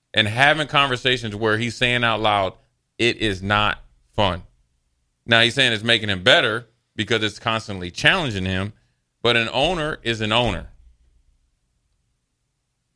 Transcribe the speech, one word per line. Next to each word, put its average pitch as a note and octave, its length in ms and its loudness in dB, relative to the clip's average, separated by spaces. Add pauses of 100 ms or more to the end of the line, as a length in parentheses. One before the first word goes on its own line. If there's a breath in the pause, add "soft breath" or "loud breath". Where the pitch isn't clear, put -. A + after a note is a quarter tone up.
(140)
and A2 140 2
having C#3+ 380 2
conversations B2 680 0
where G#2+ 220 0
he's A#2 180 -4
saying B2 300 0
out A2 160 0
loud, G2+ 320 2 (460)
"It A#2 180 2
is G2 260 -2
not G#2 400 0 (320)
fun." F2+ 280 0 (800)
Now, A2+ 160 4
he's A#2 140 2
saying C3 180 2
it's G#2 100 -4
making A2 280 0
him F#2 120 -4
better B2 460 2 (260)
because G#2+ 280 -2
it's G#2+ 160 -4
constantly G2+ 520 -6
challenging C#3+ 540 0
him, F#2+ 300 -2 (480)
but A#2 140 2
an A2+ 140 0
owner D#3 520 -2
is A2+ 180 -4
an G#2+ 120 -2
owner. A2 360 0 (2250)